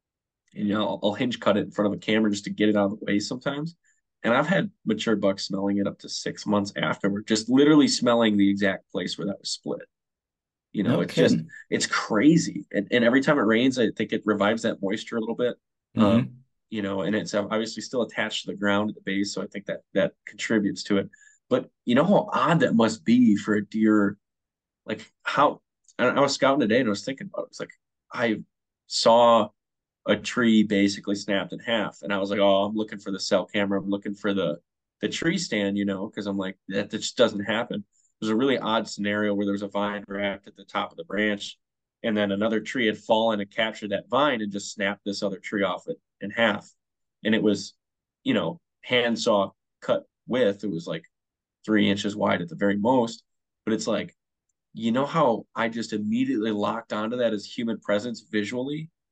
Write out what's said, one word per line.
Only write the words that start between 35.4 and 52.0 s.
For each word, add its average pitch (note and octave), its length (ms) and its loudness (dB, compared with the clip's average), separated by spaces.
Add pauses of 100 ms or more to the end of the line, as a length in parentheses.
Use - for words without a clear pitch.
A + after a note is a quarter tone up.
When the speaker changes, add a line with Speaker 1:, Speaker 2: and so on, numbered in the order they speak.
Speaker 1:
you G2+ 60 -2
know, G2 260 -4
'cause G#2 180 -10
I'm G2 100 -4
like, F#2+ 200 -6 (120)
"That, G2+ 220 -4
that A2 80 -6
just - 180 -8
doesn't G#2 260 2
happen." G#2+ 400 -4 (380)
There's A2 100 -4
a A2 40 2
really B2+ 220 2
odd A2 300 -2
scenario G#2 460 -2
where G2+ 120 -2
there G2 80 -2
was G2+ 100 -6
a G2 40 -8
vine G2+ 400 -4
wrapped G2 400 -6
at - 80 -20
the G2+ 80 -20
top - 280 -6
of - 60 -20
the E2 60 -12
branch, G2+ 540 -4 (460)
and A2 120 0
then G#2 160 0
another G#2 280 0
tree A2+ 260 -4
had G#2+ 120 0
fallen A2 440 0
and G2 80 -8
captured A2 420 -6
that F#2+ 180 -6
vine C3 320 0
and G#2 100 -6
just G2 200 -10
snapped G2+ 320 -4
this G2+ 200 -6
other F#2+ 160 -4
tree G2+ 240 -4
off F2+ 240 -4
it E2 100 -8 (240)
in G2+ 80 -8
half. A2 400 0 (540)
And G#2+ 100 2
it A2 80 2
was, G#2 320 0 (500)
you - 100 0
know, E2+ 260 -2 (220)
handsaw A2+ 680 0 (300)
cut A2 220 -2 (240)
width. B2+ 360 0
It - 80 -4
was, E3+ 160 -6
like, - 160 -8 (600)
three G#2 240 4
inches G2+ 260 0